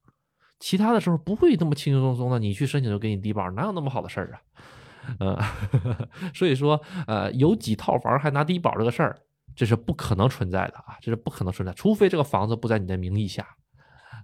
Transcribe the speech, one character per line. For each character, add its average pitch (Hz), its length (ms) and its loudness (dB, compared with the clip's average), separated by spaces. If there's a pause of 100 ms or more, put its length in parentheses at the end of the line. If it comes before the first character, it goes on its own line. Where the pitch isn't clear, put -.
(600)
其 - 160 -2
他 214 160 4
的 220 80 4
时 - 80 0
候 170 80 2
不 175 180 -4
会 285 220 6
这 165 80 2
么 147 100 2
轻 143 200 0
轻 135 80 4
松 131 120 2
松 123 160 -2
的， 123 80 2
你 104 140 0
去 139 140 -2
申 139 160 0
请 117 80 0
就 104 80 0
给 107 100 -2
你 104 80 0
低 104 160 -4
保， 95 200 -2
哪 110 120 -4
有 208 80 -2
那 180 80 -4
么 139 80 -2
好 120 140 -4
的 - 60 -10
事 - 120 -6
儿 - 140 -8
啊？ - 60 -20 (800)
呃， 95 180 0 (500)
<laughs> 139 460 -6
所 190 120 0
以 147 80 4
说， 147 260 2 (260)
呃， 101 260 -2
有 147 240 4
几 - 180 -2
套 - 240 0
房 120 200 2
还 147 120 0
拿 143 140 0
低 180 140 0
保 165 180 0
这 107 80 0
个 120 60 2
事 143 120 -2
儿， 131 160 0 (380)
这 - 80 2
是 113 100 4
不 143 200 -2
可 - 200 -2
能 101 140 4
存 95 220 -2
在 92 180 0
的 - 100 -14
啊， - 220 -18
这 - 100 -6
是 117 60 0
不 - 140 -8
可 - 140 -6
能 90 80 -2
存 95 140 -6
在， 90 60 -6
除 208 220 2
非 202 160 4
这 185 60 0
个 151 60 2
房 101 240 0
子 113 80 0
不 113 140 -4
在 110 100 4
你 95 80 -2
的 92 120 -2
名 92 200 -2
义 107 80 0
下。 - 200 -8 (760)